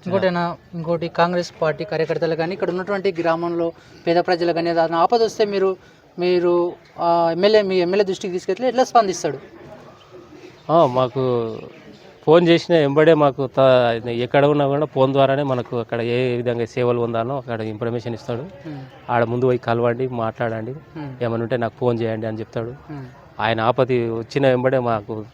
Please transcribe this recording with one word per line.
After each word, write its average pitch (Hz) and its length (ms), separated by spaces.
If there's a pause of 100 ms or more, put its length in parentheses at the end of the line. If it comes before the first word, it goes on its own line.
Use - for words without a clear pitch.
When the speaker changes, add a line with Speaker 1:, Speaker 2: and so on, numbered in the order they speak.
Speaker 1:
ఇంకోటేనా, 180 520 (160)
ఇంకోటి, 170 340
కాంగ్రెస్ 175 540
పార్టీ 156 220
కార్యకర్తలు 160 520
కానీ, 165 180
ఇక్కడ 185 160
ఉన్నటువంటి 185 500
గ్రామంలో 170 520 (360)
పేద 170 80
ప్రజలు 175 380
కానీ 165 160
ఏదైనా 165 280
ఆపద 190 260
వస్తే 220 220
మీరు, 190 320 (420)
మీరు, 175 540 (260)
ఆ, 170 320
ఎమ్మెల్యే, 202 300
మీ 190 140
ఎమ్మెల్యే 185 300
దృష్టికి 185 280
తీసుకెళ్తే 190 340
ఎట్లా 240 160
స్పందిస్తాడు? 185 540 (1300)
Speaker 2:
ఆ, 165 140
మాకు 123 720 (680)
ఫోన్ 170 220
చేసిన 170 280
వెంబడే 156 380
మాకు 143 360 (100)
త-, 123 480
ఎక్కడ 123 380
ఉన్నా 147 220
కూడా 143 180
ఫోన్ 135 280
ద్వారానే 135 300
మనకు 123 360
అక్కడ 117 220
ఏ 120 340
విధంగా 120 300
సేవలు 120 340
పొందాలో 117 380
అక్కడ 123 240
ఇన్ఫర్మేషన్ 113 520
ఇస్తాడు. 117 280
Speaker 1:
Hmm. 156 380 (300)
Speaker 2:
ఆడ 120 140
ముందు 120 220
పోయి 123 120
కలవండి, 120 500
మాట్లాడండి, 113 640
Speaker 1:
Hmm. 139 520
Speaker 2:
ఏమైనా 117 200
ఉంటే 117 140
నాకు 117 220
ఫోన్ 120 220
చేయండి 110 260
అని 110 120
చెప్తాడు. 113 300
Speaker 1:
Hmm. 143 340 (360)
Speaker 2:
ఆయన 113 220
ఆపత్తి 120 480
వచ్చిన 117 380
వెంబడే 131 320
మాకు 110 540